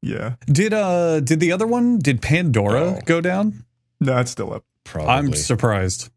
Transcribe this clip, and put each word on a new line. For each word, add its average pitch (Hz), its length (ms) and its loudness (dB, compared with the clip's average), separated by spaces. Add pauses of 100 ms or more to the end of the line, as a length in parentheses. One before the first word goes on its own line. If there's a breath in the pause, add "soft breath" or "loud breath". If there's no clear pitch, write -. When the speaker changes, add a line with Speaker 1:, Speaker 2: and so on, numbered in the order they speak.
Speaker 1:
Yeah. 113 340 -6 (120)
Speaker 2:
Did, 190 260 2
uh, 175 480 0
did 151 200 0
the 170 120 2
other 190 140 0
one, 240 320 2
did 139 240 0
Pandora 127 580 2
Speaker 3:
Oh. 185 240 -2
Speaker 2:
go 165 160 2
down? 190 440 -2 (360)
Speaker 1:
No, 131 180 0
it's 123 120 0
still 107 240 -8
up. 110 100 -12 (200)
Speaker 3:
Probably. - 280 -4
Speaker 2:
I'm 135 220 0
surprised. 104 840 -2